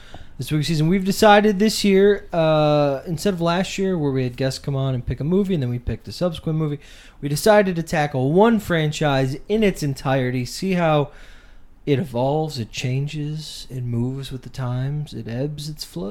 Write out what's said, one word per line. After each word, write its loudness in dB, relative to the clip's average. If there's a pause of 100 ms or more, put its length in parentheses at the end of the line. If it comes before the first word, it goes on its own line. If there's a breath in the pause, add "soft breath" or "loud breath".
(380 loud breath)
This -8
week's 0
season. 2
We've 2
decided 6
this 2
year, 4
uh, 2
instead -2
of -6
last 0
year 0
where 0
we 0
had -4
guests -2
come -6
on 0
and -4
pick -4
a -4
movie 2
and 0
then -2
we -4
picked -6
a -12
subsequent -2
movie, -2 (420 loud breath)
we -6
decided 4
to -4
tackle 0
one 6
franchise 0 (120)
in 2
its 2
entirety, -2
see -4
how 2 (760 soft breath)
it 2
evolves, -2
it -6
changes, -6
it -8
moves -4
with -10
the -14
times, -4
it -10
ebbs, -6
it -10
flo-, -10